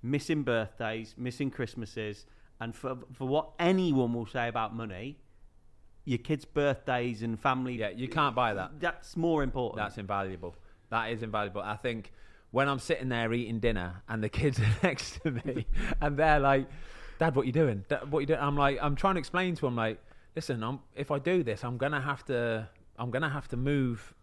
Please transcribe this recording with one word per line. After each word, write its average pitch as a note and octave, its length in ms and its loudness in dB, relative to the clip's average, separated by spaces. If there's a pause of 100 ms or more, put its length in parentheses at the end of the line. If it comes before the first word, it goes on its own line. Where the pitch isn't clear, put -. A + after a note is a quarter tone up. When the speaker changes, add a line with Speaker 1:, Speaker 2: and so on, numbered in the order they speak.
Speaker 1:
missing C#3+ 420 0
birthdays, A2+ 720 -2
missing B2+ 340 -4
Christmases, A2 720 -6 (360)
and A#2 140 -8
for, B2+ 220 -6 (160)
for C3 140 -6
what D3 220 2 (100)
anyone E3+ 540 4
will A#2 120 -2
say A#2 220 -2
about A2+ 260 -2
money, A2+ 440 -8 (880)
your B2 140 2
kids' D3 260 -2
birthdays B2 800 0
and A2+ 160 -2
family. B2+ 360 0
Speaker 2:
Yeah, A2 140 -2
you A#2+ 180 -6
can't C#3 280 2
buy A#2+ 180 4
that. G2 260 -6
Speaker 1:
That's - 380 -4
more E3 260 4
important. B2 340 -2
Speaker 2:
That's G#2 200 -4
invaluable. F#2+ 580 -4 (340)
That A2+ 220 0
is A2+ 120 -4
invaluable. G#2 380 -2
I G#2 140 -4
think A2+ 360 -4 (400)
when C3+ 180 4
I'm C3+ 100 0
sitting C3 300 -2
there A#2 240 2
eating A#2 260 -2
dinner F#2+ 480 0
and A2 160 -2
the G#2 60 0
kids C#3 300 2
<laughs> - 20 4
are G#2 40 4 (180)
next - 400 0
to D#3 80 2
me B2+ 340 -4 (360)
and D3 160 0
they're D3+ 220 6
like, C#3 280 4 (520)
"Dad, D#3+ 160 4
what C3 100 4
you B2+ 80 0
doing? A#2+ 360 4
Dad, C#3+ 220 -2
what D3+ 80 2
you C#3+ 80 0
doing?" D3+ 120 2
I'm C#3+ 180 2
like, C#3 240 4
I'm C#3+ 140 2
trying F#3+ 200 2
to F3 40 0
explain F3+ 360 0
to C#3+ 120 0
'em, A#2+ 80 0
like, A2 240 0 (360)
"Listen, B2 280 -4
I'm, C3 160 -4 (160)
if C#3 160 -4
I C#3+ 80 0
do E3+ 240 2
this, A2+ 200 -2
I'm B2 140 -2
gonna C#3 240 0
have C#3 240 -4
to, A#2 420 0 (300)
I'm A#2+ 140 -4
gonna C#3+ 180 0
have C#3 200 -4
to A#2+ 80 -4
move C3 640 0